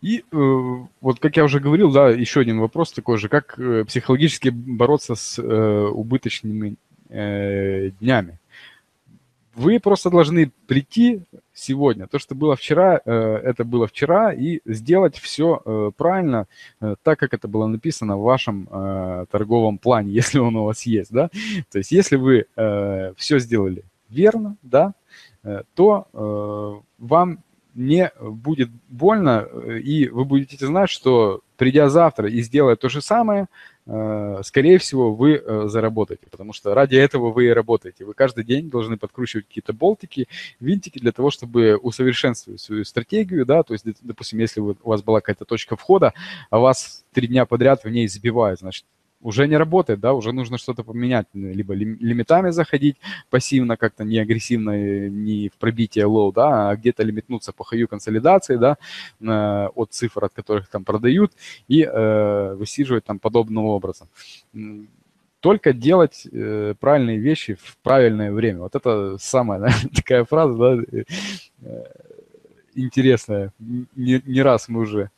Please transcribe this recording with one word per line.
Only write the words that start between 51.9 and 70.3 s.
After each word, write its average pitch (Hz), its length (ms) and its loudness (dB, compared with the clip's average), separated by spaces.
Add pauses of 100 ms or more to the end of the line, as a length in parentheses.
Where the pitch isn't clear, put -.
лимитами 120 520 2
заходить 151 440 0 (340)
пассивно, 127 460 0
как-то 110 300 -4
не 110 120 0
агрессивно, 110 540 -2
э, 101 380 -2
не 104 400 -4
в - 100 -20
пробитие 110 460 0
лоу, 104 260 2
да, 113 380 2
а 101 80 -2
где-то 113 260 0
лимитнуться 110 480 -6
по - 140 -14
хаю 117 240 -4
консолидации, 123 640 0
да, 123 220 2 (420)
э, 104 560 -2
от 113 160 -6
цифр, - 320 -6
от 98 100 -4
которых 104 360 -6
там 95 160 -10
продают, 127 480 2 (340)
и, 156 160 4
э, 104 720 0
высиживать 120 480 -4
там 101 160 -8
подобным 110 460 0
образом. 95 420 -6 (460)
М, 107 340 -16 (540)
только 175 320 2
делать, 147 580 2
э, 107 480 -6
правильные 123 380 2
вещи 117 440 -4
в - 220 -20
правильное 110 480 2
время. 104 280 -2
Вот 87 160 -10
это 104 440 -2
самая, 113 440 -2
<laughs> 110 200 2
наверное, 139 120 -8
такая 123 280 2
фраза, 151 320 0